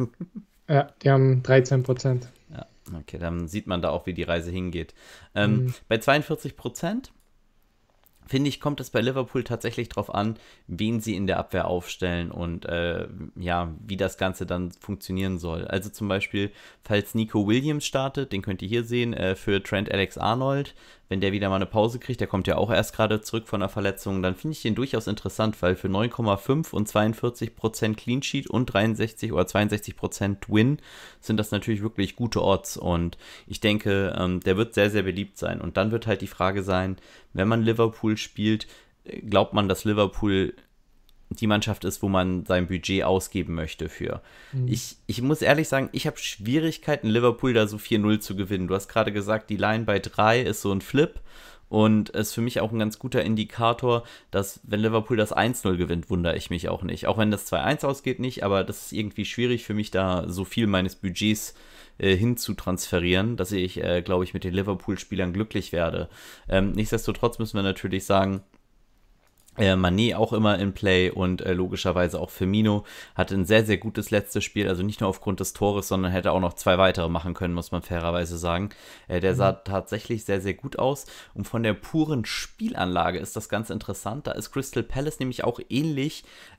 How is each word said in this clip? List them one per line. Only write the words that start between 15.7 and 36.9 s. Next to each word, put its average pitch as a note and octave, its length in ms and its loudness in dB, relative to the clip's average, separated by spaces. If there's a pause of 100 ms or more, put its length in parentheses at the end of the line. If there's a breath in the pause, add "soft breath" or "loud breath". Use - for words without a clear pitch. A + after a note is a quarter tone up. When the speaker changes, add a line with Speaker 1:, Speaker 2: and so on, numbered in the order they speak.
Speaker 1:
zum G#2 180 -6
Beispiel, G2+ 440 -2 (320 soft breath)
falls G#2 320 0
Nico A2 320 2
Williams C#3 400 2
startet, C3+ 440 -2
den F#2+ 120 -2
könnt F#2+ 180 -6
ihr F#2 60 -6
hier A#2 160 0
sehen, A#2+ 320 0
äh, F#2 180 0
für G2 300 0
Trent G#2 280 -2
Alex-Arnold, B2+ 840 0 (320 soft breath)
wenn F#2+ 140 -2
der G2 100 2
wieder G2+ 180 0
mal F#2+ 60 2
eine F#2+ 100 0
Pause A2 320 2
kriegt, A#2+ 240 -6
der G2+ 60 -2
kommt F#2+ 180 0
ja E2 120 2
auch G2 120 2
erst - 260 2
gerade G#2+ 260 2
zurück - 260 -6
von G2+ 160 -2
einer G2 60 -2
Verletzung, G2 520 -2
dann F#2 140 0
finde D#3 160 -6
ich D3+ 100 -10
den A2 140 0
durchaus A#2 320 -2
interessant, G#2+ 560 -2
weil F2+ 120 4
für F#2+ 140 -4
neun G#2+ 220 0
Komma G#2 260 2
fünf D3+ 340 0
und G#2 160 0
zweiundvierzig A2 680 0
Prozent A2 420 -2
Clean B2+ 240 -2
Sheet C#3 260 -4
und A#2+ 200 0
dreiundsechzig A2 640 0
oder F2+ 140 2
zweiundsechzig - 480 0
Prozent - 540 -4
Win A#2 280 6 (420 loud breath)
sind A2 180 -2
das G#2 120 -2
natürlich G#2 320 -2
wirklich G2+ 340 -2
gute A#2 280 0
Odds F#2 340 2
und E2+ 400 0 (300 loud breath)
ich - 120 -10
denke, G#2 600 2
ähm, F2+ 220 0
der F#2+ 140 2
wird A2 200 0
sehr, G#2 160 6
sehr G#2 100 2
beliebt F#2+ 380 -4
sein. F2 220 -4
Und F2 160 -6
dann G2+ 120 2
wird A2+ 160 -2
halt G#2+ 160 0
die G2 60 -6
Frage F#2+ 340 0
sein, F#2 360 0 (360 soft breath)